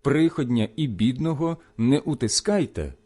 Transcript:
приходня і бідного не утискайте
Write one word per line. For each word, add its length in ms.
приходня 720
і 120
бідного 680
не 220
утискайте 920